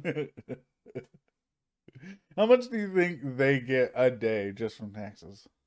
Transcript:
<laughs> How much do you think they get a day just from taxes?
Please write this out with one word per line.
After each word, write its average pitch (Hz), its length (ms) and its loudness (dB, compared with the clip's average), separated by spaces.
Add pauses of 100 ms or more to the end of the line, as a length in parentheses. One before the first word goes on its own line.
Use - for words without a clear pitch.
<laughs> 151 240 -6 (2000)
How 202 100 2
much 240 240 6
do 233 80 -6
you 202 160 -6
think 156 440 0
they 135 240 4
get 127 340 2
a 127 160 4
day 110 420 -2
just 107 220 -6
from 104 180 -14
taxes? 101 540 -16 (200)